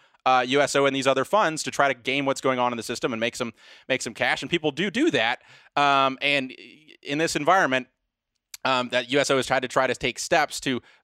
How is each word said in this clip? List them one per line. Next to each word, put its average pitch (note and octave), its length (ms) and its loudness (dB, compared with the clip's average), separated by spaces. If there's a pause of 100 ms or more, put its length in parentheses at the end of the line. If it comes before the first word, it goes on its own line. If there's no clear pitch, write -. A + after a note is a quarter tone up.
(240)
uh, B2+ 220 4
U C3+ 140 2
S C#3+ 160 0
O C#3 100 4
and C3+ 80 2
these C3+ 140 0
other C3 160 2
funds E3+ 400 0
to - 80 -6
try C#3 160 2
to C3+ 60 0
game B2+ 300 -4
what's C3+ 160 -2
going C3 200 0
on B2 120 0
in A#2+ 40 -6
the A2 80 -8
system B2 280 -6
and A2+ 60 -6
make A#2 160 -2
some, A#2 180 -6 (360)
make B2+ 140 -2
some A#2 120 -8
cash. C3+ 280 -2
And C#3 80 -10
people D#3 200 0
do E3 220 -4
do D4 180 0
that. A#2+ 300 0 (340)
Um, C#3 480 2
and C#3 320 -2 (480)
in C#3+ 160 -6
this D#3+ 160 -2
environment, D3 540 2 (760)
um, B2 260 0
that B2 200 -2
U C#3 80 2
S C3+ 120 2
O C3+ 80 4
has B2 80 -2
tried C3 160 0
to B2+ 60 -6
try C3 200 2
to A#2+ 80 0
take B2 240 -4
steps - 400 -2
to B2+ 220 -4 (220)